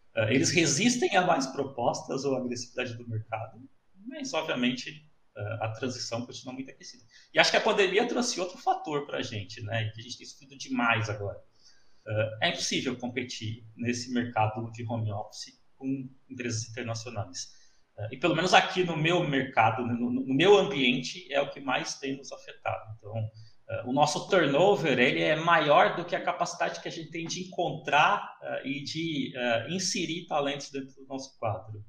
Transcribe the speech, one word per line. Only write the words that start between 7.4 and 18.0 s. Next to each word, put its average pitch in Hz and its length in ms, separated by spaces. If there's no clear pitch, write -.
acho 165 100
que - 60
a - 60
pandemia 202 440
trouxe 247 320
outro 180 200
fator 156 480
pra 139 160
gente, - 400
né, 110 300
que 113 80
a 113 40
gente 120 140
tem - 80
sofrido - 300
demais 120 520
agora. 98 340
Eh, 107 360
é 170 80
impossível 135 460
competir 117 800
nesse 120 380
mercado 113 580
de 113 140
home 113 260
office - 480
com 135 320
empresas 120 380
internacionais. 113 960
Eh, 107 140